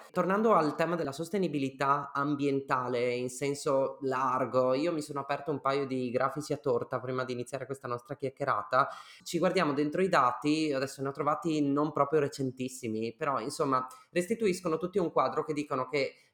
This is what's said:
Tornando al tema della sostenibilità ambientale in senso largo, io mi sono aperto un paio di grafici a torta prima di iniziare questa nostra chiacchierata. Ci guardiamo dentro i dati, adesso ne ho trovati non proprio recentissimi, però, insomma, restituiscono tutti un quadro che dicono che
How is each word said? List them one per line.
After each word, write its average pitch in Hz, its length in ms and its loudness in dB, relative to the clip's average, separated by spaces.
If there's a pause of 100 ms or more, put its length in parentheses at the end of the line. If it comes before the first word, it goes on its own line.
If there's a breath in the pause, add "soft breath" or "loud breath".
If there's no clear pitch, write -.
(120 loud breath)
Tornando 202 420 4
al 156 220 4
tema 165 180 2
della 156 160 -2
sostenibilità 143 1000 0
ambientale 135 1040 0
in 123 160 -2
senso 139 720 0
largo, 127 720 2
io 160 180 0
mi 156 80 -2
sono 143 200 -6
aperto 143 300 -4
un 135 100 -2
paio 139 260 0
di 127 240 -2
grafici 131 420 -2
a 135 60 -2
torta 120 420 -2
prima 127 240 -4
di 123 80 -6
iniziare 123 340 -8
questa 135 220 -8
nostra 120 260 -6
chiacchierata. 131 760 0 (360 loud breath)
Ci - 140 -2
guardiamo 170 340 2
dentro 151 300 0
i 190 60 2
dati, 151 640 4
adesso 135 300 -2
ne 135 60 -2
ho 139 40 -4
trovati 151 480 0
non 147 320 2
proprio 147 280 2
recentissimi, 127 960 -4
però, 139 240 -2
insomma, 135 440 0 (260 loud breath)
restituiscono 180 640 0
tutti 180 220 -4
un 170 120 0
quadro 147 340 0
che 156 100 -4
dicono 143 340 -2
che - 460 -2